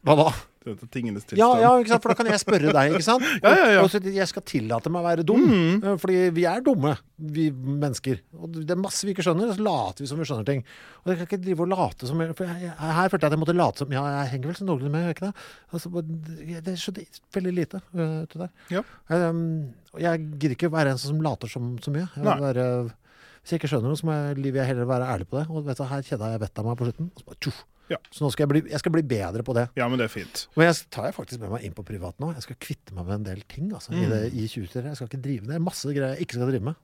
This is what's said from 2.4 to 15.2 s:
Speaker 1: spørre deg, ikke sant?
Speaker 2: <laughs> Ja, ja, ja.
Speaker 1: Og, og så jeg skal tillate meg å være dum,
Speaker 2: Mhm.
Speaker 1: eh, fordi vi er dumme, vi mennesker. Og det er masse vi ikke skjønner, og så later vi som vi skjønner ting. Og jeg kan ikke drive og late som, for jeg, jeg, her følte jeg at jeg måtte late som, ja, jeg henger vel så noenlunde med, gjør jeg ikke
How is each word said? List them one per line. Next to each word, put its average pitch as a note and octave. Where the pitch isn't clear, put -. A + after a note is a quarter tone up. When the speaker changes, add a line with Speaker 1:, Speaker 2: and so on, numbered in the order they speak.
Speaker 1:
spørre D#3+
deg, C#3+
ikke F3
sant? B3
Speaker 2:
<laughs> F3
Ja, A3
ja, F#4
ja. G3
Speaker 1:
Og, -
og F#3
så G#3
jeg F#3+
skal -
tillate A#2
meg F3
å F3
være E3+
dum, A#3
Speaker 2:
Mhm. F#3+
Speaker 1:
eh, G3
fordi F#3
vi F3
er F3+
dumme, F#3+
vi D#3
mennesker. C3+
Og E3
det D#3
er F3+
masse G3
vi G3
ikke F#3+
skjønner, F3
og F#3
så G#3
later C#3
vi C#3
som D3
vi D#3+
skjønner A2
ting. C#3
Og F3
jeg F3
kan F3
ikke F#3
drive F3+
og F3
late D#3
som, D3
for F#3
jeg, F3
jeg, D#3+
her F#3
følte F3+
jeg D3+
at D#3
jeg D#3+
måtte E3+
late D#3
som, C#3+
ja, C3+
jeg B2+
henger C3
vel F3
så G3
noenlunde C#3+
med, D#3+
gjør E3+
jeg D3+
ikke F#3+